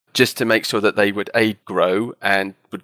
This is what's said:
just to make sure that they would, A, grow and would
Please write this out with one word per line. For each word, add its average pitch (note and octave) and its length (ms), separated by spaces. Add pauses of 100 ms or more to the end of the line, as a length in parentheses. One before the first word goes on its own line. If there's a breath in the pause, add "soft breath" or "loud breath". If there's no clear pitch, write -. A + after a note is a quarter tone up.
(160)
just B2+ 220
to B2 80
make A2+ 200
sure G#2+ 160
that G2+ 140
they G2+ 160
would, G2 240
A, A2 180 (120)
grow F#2 540
and G2 360 (160)
would F#2+ 120